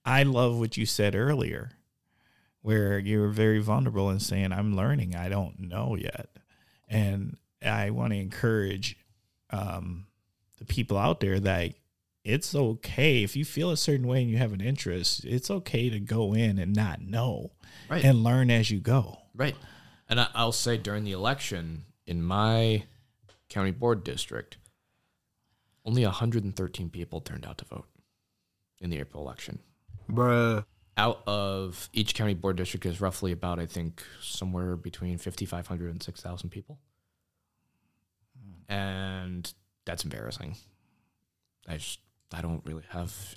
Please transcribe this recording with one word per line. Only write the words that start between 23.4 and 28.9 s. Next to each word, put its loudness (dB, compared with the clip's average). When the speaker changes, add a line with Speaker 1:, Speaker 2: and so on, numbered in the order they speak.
Speaker 2:
county 0
board 0
district, -8
only 4
a 6
hundred 0
and -4
thirteen -4
people -8
turned -12
out -14
to -14
vote -14
in -6
the -4